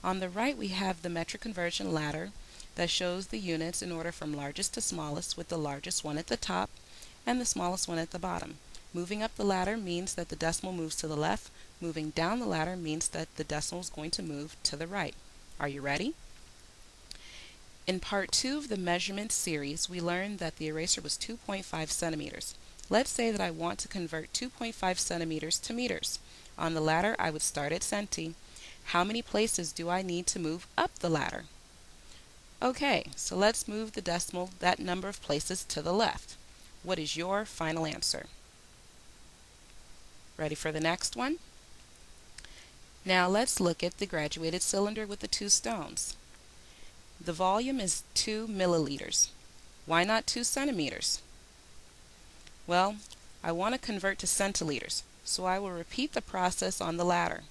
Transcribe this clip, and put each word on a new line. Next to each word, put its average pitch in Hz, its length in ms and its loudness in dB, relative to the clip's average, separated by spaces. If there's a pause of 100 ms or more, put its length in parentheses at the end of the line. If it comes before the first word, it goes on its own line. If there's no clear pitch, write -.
On 190 160 2
the 185 100 -2
right, 233 280 2
we 214 100 -2
have 190 340 0
the 180 80 -2
metric 170 320 -2
conversion 180 520 0
ladder 156 380 0 (440)
that 175 140 2
shows 180 380 0
the 220 120 -2
units 170 420 0
in 180 100 -4
order 165 200 -2
from 151 240 -4
largest 143 380 -2
to 233 80 -2
smallest, 156 560 -2
with 165 100 -6
the 170 100 -2
largest 147 460 -2
one 151 140 0
at 165 100 -4
the 233 100 0
top 185 320 0 (560)
and 247 140 4
the 247 60 0
smallest 180 420 2
one 170 100 0
at 165 140 -2
the 180 80 -4
bottom. 170 360 -2 (380)
Moving 180 300 -2
up 226 120 -2
the 208 100 2
ladder 190 320 4
means 185 360 -2
that 170 160 -4
the 160 60 -4
decimal 170 380 0
moves 160 240 -2
to 160 100 -2
the 156 80 0
left. 160 340 2 (320)
Moving 156 300 -2
down 175 280 2
the 240 60 0
ladder 175 300 2
means 160 340 0
that - 280 -6
the 156 60 -2
decimal 160 380 -2
is 180 80 -6
going 151 220 -6
to - 100 0
move 151 420 -6
to - 120 0
the 156 120 -4
right. 185 280 -2 (440)
Are 143 80 0
you 139 140 -2
ready? 147 320 2 (1700)
In 185 120 2
part 196 320 0
two 269 260 2
of 285 120 -6
the 214 80 0
measurement 185 540 0
series, 147 580 0
we 175 100 -4
learned 180 400 0
that 165 180 -4
the 156 100 -2
eraser 160 340 0
was 147 160 -2
two - 200 -6
point 190 280 -4
five 156 260 -2
centimeters. - 640 -2 (340)
Let's 233 200 6
say 226 220 2
that 202 100 0
I 180 100 0
want 170 280 -2
to - 80 -4
convert 165 460 -4
two 254 160 -2
point 233 260 -6
five 185 240 0
centimeters 165 600 0
to - 140 -6
meters. - 460 0 (380)
On 165 160 2
the 160 80 2
ladder, 165 360 6
I - 140 2
would 156 100 -2
start 143 300 0
at 175 100 0
centi. 196 520 -2 (520)
How 226 180 4
many 220 180 2
places 208 500 2
do 170 180 -4
I 180 120 4
need 180 260 0
to - 120 0
move 165 280 -2 (100)
up 349 220 4
the 175 100 2
ladder? - 360 2 (1160)
Okay, 254 540 2
so - 200 -4
let's 208 320 4
move 220 260 -4
the 214 80 -4
decimal 180 580 -2
that 180 200 4
number 185 300 -2
of - 120 -10
places 156 440 -2
to - 160 -4
the 160 120 0
left. - 420 2 (480)
What 175 160 0
is 151 180 -2
your 190 260 2
final 160 420 0
answer? - 420 -2 (2000)
Ready 151 180 0
for 156 160 -2
the 156 80 0
next 165 360 2
one? 269 220 0 (1700)
Now 185 220 8
let's 208 320 6
look 170 240 4
at 175 140 0
the 202 80 -2
graduated 160 560 0
cylinder 208 440 2
with 202 140 -8
the 214 80 -6
two 202 220 0
stones. - 640 2 (1080)
The 170 100 -2
volume 214 460 4
is 185 240 0 (100)
two 220 340 2
milliliters. 170 840 4 (560)
Why 165 180 8
not 220 240 4
two 240 160 0
centimeters? 233 800 0 (1400)
Well, 185 300 6 (480)
I 170 80 2
want 190 240 2
to 262 40 0
convert 196 400 0
to - 60 -2
centiliters, 180 800 2 (220)
so - 200 0
I 185 140 4
will 196 120 -4
repeat 180 420 -2
the - 80 2
process 185 600 2
on 170 160 0
the 175 80 4
ladder. 175 460 4